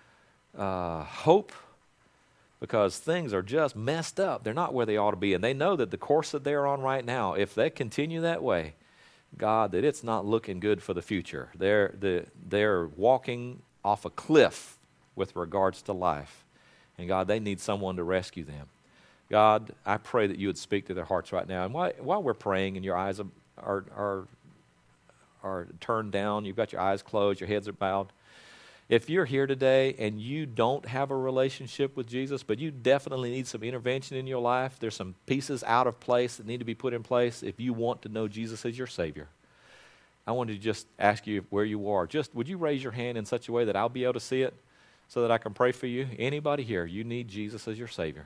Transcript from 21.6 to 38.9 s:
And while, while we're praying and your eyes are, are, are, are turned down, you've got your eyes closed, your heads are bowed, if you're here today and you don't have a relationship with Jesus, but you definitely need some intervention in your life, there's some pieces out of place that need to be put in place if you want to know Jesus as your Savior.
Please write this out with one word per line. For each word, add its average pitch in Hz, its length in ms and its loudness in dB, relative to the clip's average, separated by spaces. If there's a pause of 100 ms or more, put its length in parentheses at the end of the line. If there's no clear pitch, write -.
And 101 80 -4
while, 175 260 -2
while 185 240 0
we're 123 120 2
praying 95 420 0
and 92 80 -8
your 92 120 -2
eyes 98 240 -2
are, 101 60 -8 (320)
are, 98 260 -4 (120)
are, 101 280 -4 (1200)
are 92 240 -4 (120)
turned 110 300 0
down, 104 340 0
you've 98 120 -8
got 110 160 0
your - 80 -4
eyes 98 220 0
closed, 101 360 2
your 92 100 -6
heads 104 200 -2
are 101 40 -6
bowed, 98 360 0 (800)
if 117 220 4
you're 170 160 2
here 135 200 2
today 135 520 4
and 107 200 -2
you 143 280 -6
don't 120 400 0
have 135 240 -2
a 139 60 -2
relationship 131 800 0
with 123 140 -6
Jesus, 131 340 -4
but 110 160 -2
you 156 120 -4
definitely 131 600 2
need 127 160 -4
some 110 160 -10
intervention 127 540 -4
in 131 100 -6
your 131 140 -4
life, 127 400 0
there's 113 160 -4
some 92 180 -8 (120)
pieces 135 380 -2
out 120 220 4
of 117 140 -2
place 123 360 2
that 104 100 -14
need 120 140 -6
to 120 40 -8
be 113 100 -4
put 123 200 -4
in 117 80 -6
place 120 400 2
if - 180 -8
you 123 140 -2
want 117 260 -2
to - 80 -12
know 110 200 -2
Jesus 110 360 -8
as 120 140 -6
your 131 80 -6
Savior. 76 420 -6 (1000)